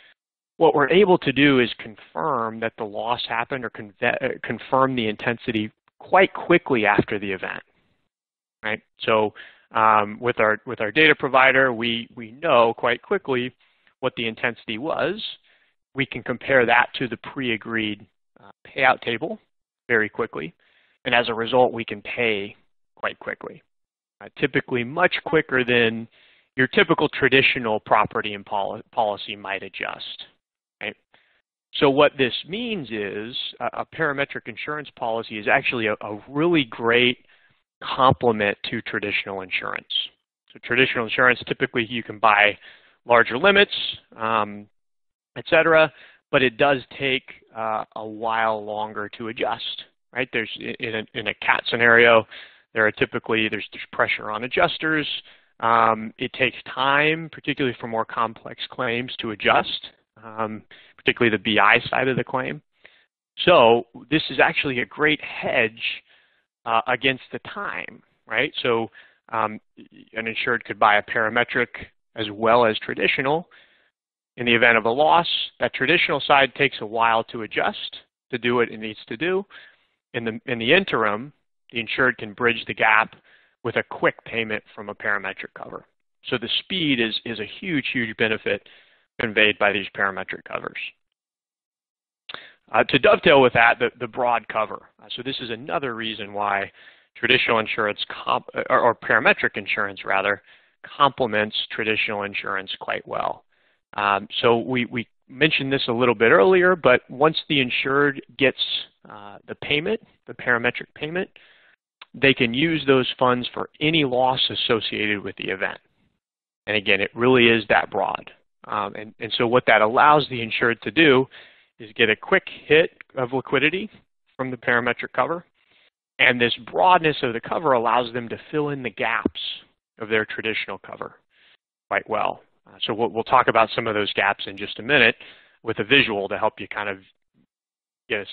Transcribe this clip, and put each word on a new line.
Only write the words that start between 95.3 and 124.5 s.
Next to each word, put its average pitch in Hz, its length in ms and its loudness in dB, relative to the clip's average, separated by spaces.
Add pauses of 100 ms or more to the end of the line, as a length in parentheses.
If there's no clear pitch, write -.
is 120 100 -10
another 139 440 -6
reason 110 380 -10
why 101 380 -2 (440)
traditional 120 460 2
insurance, 107 400 -4 (240)
comp-, 127 240 -2 (220)
or, 127 100 4
or 117 140 4
parametric 127 640 0
insurance 98 480 -6
rather, 101 380 -2 (420)
complements 107 720 0 (160)
traditional 107 520 -2
insurance 98 580 -8
quite - 260 -8
well. 110 380 -6 (540)
Um, 101 320 0 (140)
so 117 160 4
we, 120 280 -2
we 117 220 -8 (200)
mentioned 135 440 0
this 135 160 -2
a 123 40 0
little 120 220 2
bit 113 180 4
earlier, 185 440 4
but 127 320 4
once 147 280 0 (120)
the 147 120 0
insured 139 600 0 (180)
gets, 131 200 2 (500)
uh, 101 380 -18
the 110 100 -12
payment, 165 440 -4 (260)
the 123 80 -18
parametric 120 600 -2
payment, 170 340 -8 (840)
they 135 200 4
can 117 200 0
use 156 320 0
those 131 320 2
funds 123 340 0
for - 180 -8 (100)
any 156 240 2
loss 127 360 0 (100)
associated 104 720 -2
with 95 140 -10
the 101 140 -10
event. 95 280 -6 (880)
And 104 100 -2
again, 98 240 0
it - 140 -4
really 120 340 4
is 113 200 2
that - 220 2
broad. - 400 -4 (360)
Um, 107 280 -6
and, 107 260 -16
and 113 160 -10
so 123 100 0
what 120 200 2
that 107 160 6
allows 131 480 4
the 123 100 -6
insured 117 420 -2
to 113 80 -8
do 131 360 4 (520)
is 110 180 -18
get 113 120 4
a 107 80 4
quick - 280 0 (220)
hit 160 240 4 (260)
of 123 160 -4
liquidity 151 580 -2 (460)
from 131 140 -6